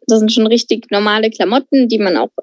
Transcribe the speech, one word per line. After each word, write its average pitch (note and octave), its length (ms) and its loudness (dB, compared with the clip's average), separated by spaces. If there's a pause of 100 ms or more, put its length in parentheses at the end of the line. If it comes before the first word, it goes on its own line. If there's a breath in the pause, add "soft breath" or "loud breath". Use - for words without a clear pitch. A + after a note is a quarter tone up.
das A3 120 4
sind G#3+ 140 0
schon A3+ 140 2
richtig A3+ 420 -2
normale G#3 400 0
Klamotten, B3 580 0
die A3 120 0
man F#3 180 0
auch, - 140 -4 (120)